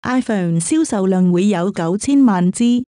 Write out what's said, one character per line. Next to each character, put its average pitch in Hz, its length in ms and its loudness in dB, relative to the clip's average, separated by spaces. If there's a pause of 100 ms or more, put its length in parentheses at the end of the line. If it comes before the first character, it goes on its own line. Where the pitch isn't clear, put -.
iPhone 202 580 -2
銷 311 240 -2
售 196 220 -2
量 185 260 2
會 180 140 2
有 190 240 -2
九 175 260 -4
千 277 300 2
萬 180 260 2
支， 240 300 0 (120)